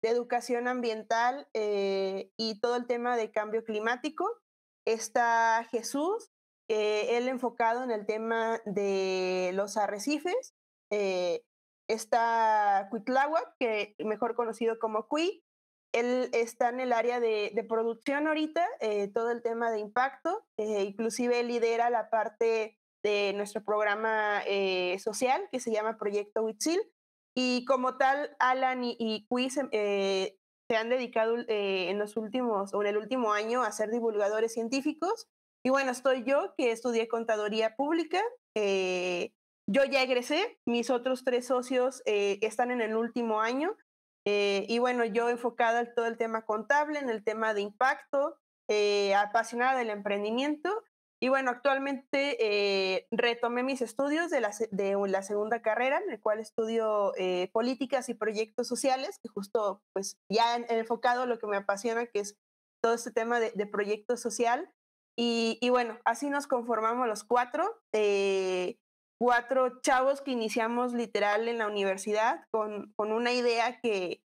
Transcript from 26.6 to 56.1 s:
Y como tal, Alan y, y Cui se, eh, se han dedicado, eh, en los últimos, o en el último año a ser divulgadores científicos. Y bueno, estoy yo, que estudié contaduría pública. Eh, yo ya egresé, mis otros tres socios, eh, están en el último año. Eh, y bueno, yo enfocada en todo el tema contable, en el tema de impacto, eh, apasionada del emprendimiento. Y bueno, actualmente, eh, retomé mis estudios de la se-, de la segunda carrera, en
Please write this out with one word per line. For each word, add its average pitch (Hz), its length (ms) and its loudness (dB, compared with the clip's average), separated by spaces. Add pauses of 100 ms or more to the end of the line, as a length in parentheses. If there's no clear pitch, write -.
Y 254 300 2
como 254 320 2
tal, 277 420 2
Alan 254 440 2
y, 240 160 -4
y 220 280 -4
Cui 247 220 0
se, 262 220 -4
eh, 196 680 0 (320)
se 226 80 4
han 220 120 0
dedicado, 233 480 2 (100)
eh, 196 420 0
en 196 80 0
los 208 200 -4
últimos, 214 580 -2
o 202 60 2
en 208 60 2
el 208 100 0
último 214 360 0
año 226 300 0
a 214 80 0
ser 214 180 -2
divulgadores 220 640 0
científicos. 277 760 -2 (380)
Y 254 60 4
bueno, 269 200 2
estoy 254 320 0
yo, 285 320 0
que 247 160 2
estudié 226 360 -2
contaduría 220 680 0
pública. 330 460 0 (340)
Eh, 185 800 0 (340)
yo 262 180 4
ya 262 180 2
egresé, 269 640 0
mis 233 240 0
otros 254 320 0
tres 247 240 0
socios, 254 580 0
eh, 202 360 0
están 220 280 0
en 247 120 0
el 220 140 0
último 226 460 0
año. 269 340 -2 (520)
Eh, 202 400 2
y 233 120 0
bueno, 247 260 2
yo 233 240 0
enfocada 240 500 0
en 233 160 -4
todo 233 100 0
el 226 120 -4
tema 226 280 -2
contable, 285 540 0
en 269 100 -6
el 214 140 -4
tema 220 300 0
de 208 80 0
impacto, 277 760 0 (320)
eh, 202 460 2
apasionada 233 640 2
del 233 120 -2
emprendimiento. 233 920 -2 (380)
Y 247 60 0
bueno, 262 240 2
actualmente, 277 840 0 (580)
eh, 185 160 -6
retomé 240 520 0
mis 262 180 -2
estudios 285 480 -2
de 277 100 0
la 208 140 -2
se-, 220 180 -4
de 196 240 -2 (120)
la 190 140 0
segunda 208 400 -4
carrera, 247 440 0
en 359 60 -4